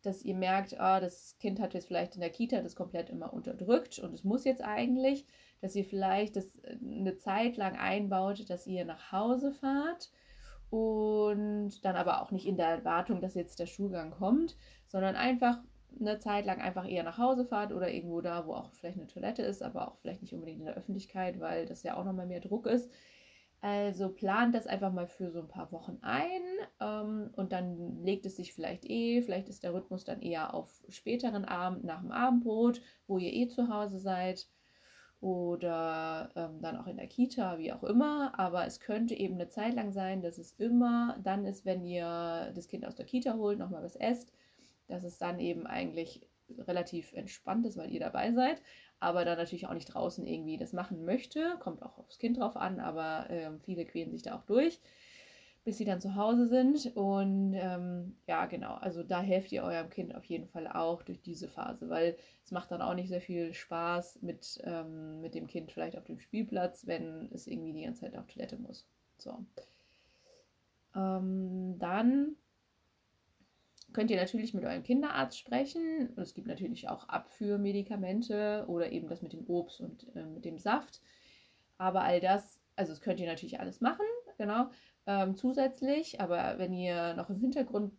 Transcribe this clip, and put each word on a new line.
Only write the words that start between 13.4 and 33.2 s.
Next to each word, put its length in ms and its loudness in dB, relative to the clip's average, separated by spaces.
der 60 0
Schulgang 440 -2
kommt, 460 4
sondern 260 2
einfach 460 4
eine 180 2
Zeit 280 0
lang 140 0
einfach 280 -2
eher 140 0
nach 160 -4
Hause 260 6
fahrt 280 0
oder 200 2
irgendwo 280 -2
da, 260 -2
wo 80 -4
auch 200 -8
vielleicht 240 -8
eine 80 -8
Toilette 360 -4
ist, 200 0
aber 260 -4
auch 80 -14
vielleicht 260 -8
nicht 120 -12
unbedingt 260 -10
in 60 -8
der 100 -6
Öffentlichkeit, 640 -4
weil 260 -2
das 160 -10
ja 140 -4
auch 80 -4
nochmal 220 -2
mehr 140 -4
Druck 260 -2
ist. 240 4
Also 480 2
plant 480 4
das 100 0
einfach 260 0
mal 140 0
für 240 -6
so 80 -6
ein 100 -6
paar 220 -10
Wochen 320 -10
ein, 400 0
ähm, 560 -2
und 160 -2
dann 500 -4
legt 240 2
es 100 -4
sich 160 -8
vielleicht 380 -6
eh, 320 4
vielleicht 260 -2
ist 140 -12
der 100 -2
Rhythmus 320 -4
dann 160 -6
eher 320 -2
auf 360 -8
späteren 560 -2
Abend, 400 -2
nach 160 -4
dem 100 -6
Abendbrot, 720 4
wo 120 2
ihr 140 0